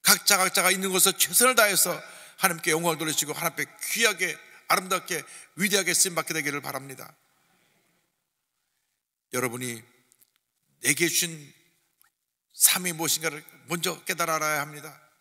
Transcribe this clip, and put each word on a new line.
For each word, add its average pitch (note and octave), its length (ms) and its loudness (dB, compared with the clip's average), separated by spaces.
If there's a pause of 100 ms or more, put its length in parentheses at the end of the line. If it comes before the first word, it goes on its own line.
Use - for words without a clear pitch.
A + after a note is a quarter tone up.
각자, G3+ 340 4
각자가 F#3 360 2
있는 F#3+ 180 -2
곳에서 F#3 260 4
최선을 B3 380 4
다해서 F#3 480 2 (360)
하나님께 F3 340 0
영광을 E3 260 0
돌리시고 D3+ 340 -4
하나님 E3 200 -4
앞에 D3 120 -6 (280)
귀하게, G#3 440 0 (320)
아름답게, F3+ 540 -2 (340)
위대하게 F#3 380 0
쓰임받게 E3 400 0
되기를 C#3+ 260 -4
바랍니다. C3+ 540 -12 (2250)
여러분이 B2 500 -6 (1000)
내게 D3 280 2
주신 D#3 440 -4 (1000)
삶이 F3+ 400 2
무엇인가를 D#3 500 -2 (240)
먼저 E3 380 -4
깨달아 E3 320 0
알아야 D3+ 240 0
합니다. D3 400 -12 (200)